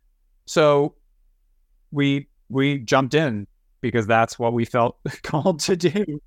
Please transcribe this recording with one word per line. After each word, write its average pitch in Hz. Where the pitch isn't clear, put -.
So 147
we, 143
we 139
jumped 131
in 127
because 113
that's 113
what 117
we 117
felt 120
<laughs> -
called 160
to 202
do. 165